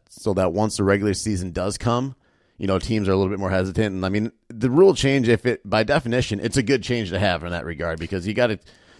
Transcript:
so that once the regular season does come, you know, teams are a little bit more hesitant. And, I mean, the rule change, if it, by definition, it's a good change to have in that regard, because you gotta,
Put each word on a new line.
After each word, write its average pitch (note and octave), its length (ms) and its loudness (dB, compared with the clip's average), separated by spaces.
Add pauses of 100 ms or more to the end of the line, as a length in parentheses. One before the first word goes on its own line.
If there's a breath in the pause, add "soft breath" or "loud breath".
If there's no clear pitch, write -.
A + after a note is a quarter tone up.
so - 280 -4
that F#2 180 2
once G#2 240 0
the G#2 80 0
regular G2 280 4
season F#2+ 380 -4
does F#2+ 260 -4
come, B2 380 -2 (420)
you G2 100 -6
know, F#2+ 120 2
teams G#2+ 300 -2
are - 20 4
a F#2 60 4
little F#2+ 120 2
bit G2 100 -4
more F#2+ 100 -2
hesitant. F#2+ 460 0
And, F#2 100 -4
I F#2+ 40 -2
mean, G#2+ 220 -2 (180)
the A#2+ 200 -2
rule F3 240 6
change, C3+ 340 2
if A#2 180 4
it, B2 240 0
by G#2+ 140 2
definition, A#2+ 580 0
it's A2 140 -2
a C3+ 80 2
good A2+ 200 0
change A2+ 260 -4
to F2+ 100 -2
have F2 240 0
in F2 80 -8
that E2 140 -6
regard, E2 340 -6
because E2+ 260 -4
you G#2+ 80 -2
gotta, A2 260 2 (400 soft breath)